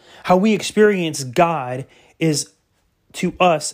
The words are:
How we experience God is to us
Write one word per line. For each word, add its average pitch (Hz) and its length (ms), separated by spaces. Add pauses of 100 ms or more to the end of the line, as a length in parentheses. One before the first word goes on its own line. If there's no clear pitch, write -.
(240)
How 180 120
we 214 160
experience 185 720
God 135 600 (320)
is 156 340 (640)
to 175 260
us 170 340